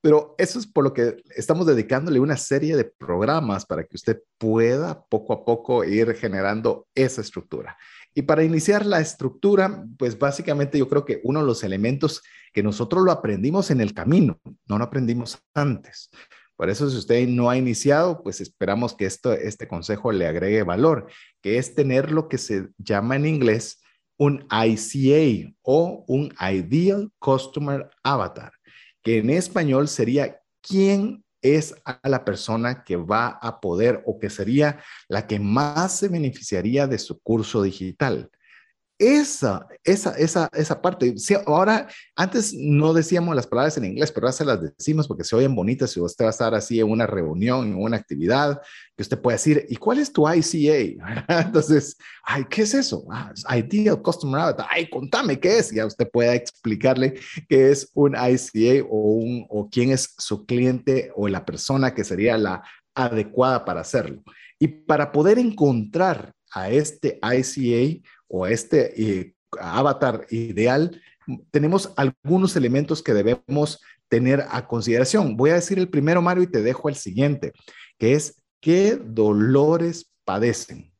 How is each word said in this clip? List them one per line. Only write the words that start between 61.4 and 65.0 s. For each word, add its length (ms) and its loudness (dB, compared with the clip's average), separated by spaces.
persona 480 -2
que 120 -4
sería 340 0
la 240 -4
adecuada 720 0
para 160 -6
hacerlo. 420 -6
Y 80 4
para 420 0